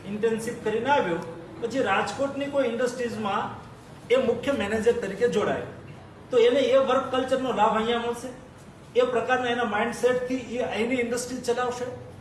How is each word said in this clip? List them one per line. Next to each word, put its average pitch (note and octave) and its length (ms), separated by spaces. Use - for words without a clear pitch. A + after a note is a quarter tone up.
ઇન્ટર્નશીપ A3 580
કરીને A3+ 260
આવ્યો, G3 280
પછી A#3 220
રાજકોટની C4 640
કોઈ C#4 220
ઇન્ડસ્ટ્રીઝમાં A3+ 960
એ A#4 60
મુખ્ય B3+ 360
મેનેજર A3 400
તરીકે G#3+ 360
જોડાયો, F3+ 360
તો B3+ 60
એને B3 220
એ B3+ 180
વર્ક C4 340
કલ્ચરનો C4 420
લાભ G3+ 220
અહીંયા A#3 240
મળશે. A#3 280
એ - 20
પ્રકારના B3 440
એના A#3+ 180
માઇન્ડસેટથી A#3+ 720
એ A#3 280
અહીંની A3+ 320
ઇન્ડસ્ટ્રી B3 460
ચલાવશે, B3 440